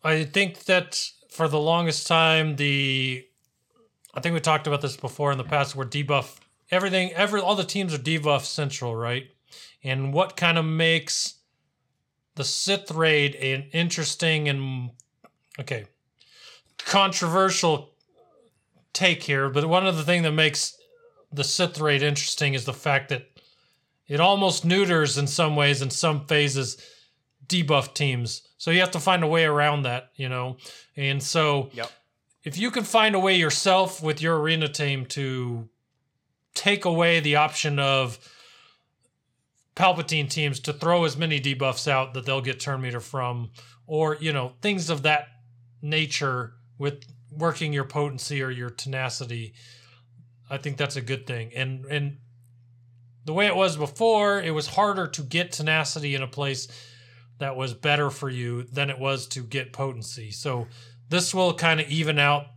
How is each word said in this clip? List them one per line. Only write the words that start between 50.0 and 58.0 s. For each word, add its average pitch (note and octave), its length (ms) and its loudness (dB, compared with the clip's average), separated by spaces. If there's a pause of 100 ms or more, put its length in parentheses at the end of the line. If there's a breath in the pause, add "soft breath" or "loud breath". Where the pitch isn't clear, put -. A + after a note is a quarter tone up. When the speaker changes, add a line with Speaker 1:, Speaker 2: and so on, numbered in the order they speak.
Speaker 1:
I C#3 80 -6
think C#3+ 200 -8
that's C#3+ 200 -2
a C3 40 -8
good B2+ 240 -6
thing. A#2 300 -8
And, C3 300 -6
and C#3+ 320 -4 (1080)
the D#3 100 -8
way G3 120 4
it F#3+ 100 4
was F3+ 220 2
before, G3+ 640 2
it E3 100 -2
was D3+ 160 -2
harder G3 400 2
to - 140 -8
get E3 320 -2
tenacity D3+ 600 -2
in C3+ 80 -4
a C3 40 -8
place C3+ 400 -6 (720 loud breath)
that C#3 180 -6
was B2+ 180 -4
better D3 360 2